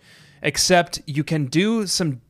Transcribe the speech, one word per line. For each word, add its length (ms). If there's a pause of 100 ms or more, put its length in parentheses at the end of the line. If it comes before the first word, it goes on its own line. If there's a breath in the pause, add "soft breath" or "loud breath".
(440 soft breath)
except 640
you 160
can 220
do 420
some 420